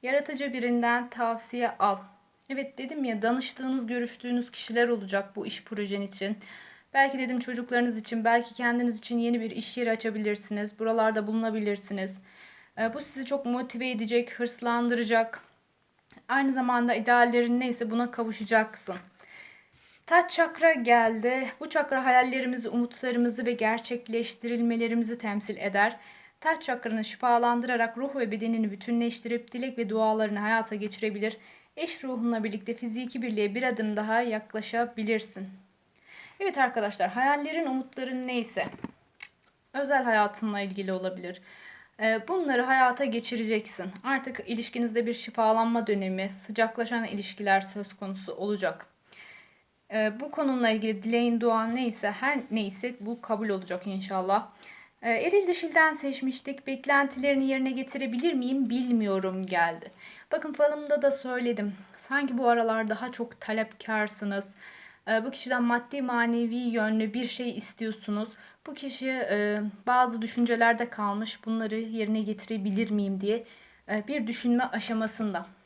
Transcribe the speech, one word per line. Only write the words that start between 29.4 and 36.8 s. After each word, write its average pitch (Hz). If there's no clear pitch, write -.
dilek 254
ve 226
dualarını 220
hayata 220
geçirebilir. 208
Eş 330
ruhunla 233
birlikte 214
fiziki 233
birliğe 208
bir 247
adım 226
daha 214
yaklaşabilirsin. 220
Evet 392
arkadaşlar, 214